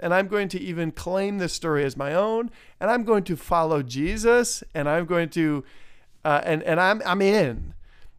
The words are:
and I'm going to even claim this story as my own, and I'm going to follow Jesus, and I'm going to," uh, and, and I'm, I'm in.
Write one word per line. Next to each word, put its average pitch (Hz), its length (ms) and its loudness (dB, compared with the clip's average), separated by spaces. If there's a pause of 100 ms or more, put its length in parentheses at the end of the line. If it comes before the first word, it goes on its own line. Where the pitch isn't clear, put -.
and 175 100 -2
I'm 190 160 2
going 202 220 -2
to 185 100 -6
even 165 320 -4
claim 196 460 -4
this 180 160 -4
story 151 300 0
as 135 120 -2
my 143 200 -4
own, 226 340 0 (300)
and 190 100 0
I'm 240 140 2
going 208 220 2
to 175 100 -4
follow 160 480 0
Jesus, 214 800 2 (100)
and 147 160 -2
I'm 165 160 0
going 170 240 0
to," 151 340 0 (600)
uh, 147 200 2
and, 160 200 0
and 165 160 2
I'm, 196 260 4
I'm 185 160 0
in. 190 540 2 (440)